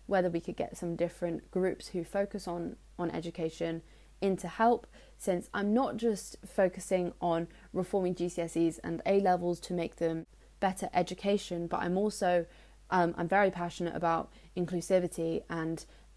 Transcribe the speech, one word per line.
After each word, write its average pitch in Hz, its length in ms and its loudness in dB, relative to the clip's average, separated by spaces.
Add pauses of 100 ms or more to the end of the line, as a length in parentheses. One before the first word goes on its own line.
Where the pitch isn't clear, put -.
whether 185 240 2
we 170 100 -2
could 175 160 -8
get - 200 -4
some 170 180 -4
different 170 560 -4
groups - 380 -2
who 175 160 -4
focus 202 420 -4
on, 170 300 -6 (240)
on 170 100 0
education 165 720 -4 (380)
in 196 160 2
to 185 100 -6
help, 226 400 2 (320)
since - 340 -2
I'm 202 220 2
not 240 220 2
just 220 400 -2 (100)
focusing 185 720 0
on 170 280 0 (240)
reforming 185 420 0
G 175 140 -2
C 175 140 -4
S 165 140 -4
Es 165 280 2
and 165 200 -4
A-levels 180 560 4
to - 140 -6
make 170 220 -2
them 165 300 -2 (340)
better 185 340 0
education, 180 720 0
but 170 140 -2
I'm 180 180 0
also, 180 480 2 (440)
um, 170 280 4
I'm 175 80 0
very 190 240 6
passionate 175 460 -4
about 165 340 0 (260)
inclusivity 175 920 0
and, 160 340 -4 (320)